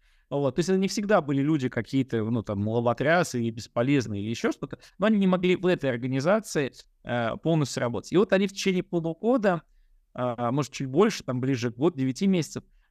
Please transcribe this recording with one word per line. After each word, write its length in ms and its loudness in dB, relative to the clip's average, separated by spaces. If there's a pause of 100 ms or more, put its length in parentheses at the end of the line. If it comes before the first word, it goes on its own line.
(300)
Вот. 260 0
То 40 0
есть 100 0
это 80 4
не 100 0
всегда 340 2
были 200 0
люди 280 2
какие-то, 540 0
ну, 200 -2
там, 240 -2
лоботрясы 760 0
или 80 -2
бесполезные, 720 0
или 80 -4
ещё 220 -2
что-то, 260 -10 (200)
но 100 2
они 100 4
не 100 2
могли 280 2
в 100 -2
этой 240 0
организации, 840 -2 (300)
э, 340 -4
полностью 440 0
работать. 300 -4
И 60 2
вот 160 4
они 140 2
в 40 -12
течение 320 -2
полугода, 760 0 (520)
а, 380 -4
может, 200 -2
чуть 160 -8
больше, 360 2
там, 160 -4
ближе 320 -2
к 60 -14
году, 200 0
девяти 300 -2
месяцев, 360 -2 (280)